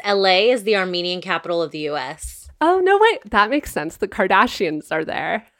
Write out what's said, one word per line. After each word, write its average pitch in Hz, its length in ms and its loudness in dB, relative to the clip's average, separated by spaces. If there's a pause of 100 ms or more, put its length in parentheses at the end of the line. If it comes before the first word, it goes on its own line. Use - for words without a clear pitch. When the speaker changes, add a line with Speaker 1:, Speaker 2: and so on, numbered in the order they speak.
Speaker 1:
L 202 200 2
A 190 260 4
is 240 120 0
the 208 140 2
Armenian 180 420 -2
capital 170 420 -4
of 156 100 -4
the 156 80 -10
U 147 180 -4
S. 139 500 -10 (140)
Speaker 2:
Oh, 349 180 4
no, 381 180 4
wait. 440 320 2
That 208 200 2
makes 285 220 -2
sense. 160 260 -6
The 196 100 -4
Kardashians 190 840 0
are 160 140 -2
there. 165 420 -4 (140)